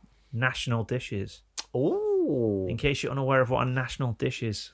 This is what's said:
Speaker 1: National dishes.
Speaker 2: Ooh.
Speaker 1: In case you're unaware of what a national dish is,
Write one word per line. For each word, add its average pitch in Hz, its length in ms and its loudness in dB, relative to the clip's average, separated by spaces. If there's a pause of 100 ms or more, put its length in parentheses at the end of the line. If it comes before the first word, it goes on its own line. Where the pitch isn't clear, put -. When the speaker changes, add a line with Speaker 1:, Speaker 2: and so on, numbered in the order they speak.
(320)
Speaker 1:
National 120 520 0
dishes. 104 580 -6 (340)
Speaker 2:
Ooh. 143 960 2
Speaker 1:
In 117 80 -2
case 143 260 0
you're - 80 -4
unaware 135 300 4
of 117 80 2
what 127 180 2
a - 20 0
national 127 440 -2
dish 127 300 -2
is, 107 300 -4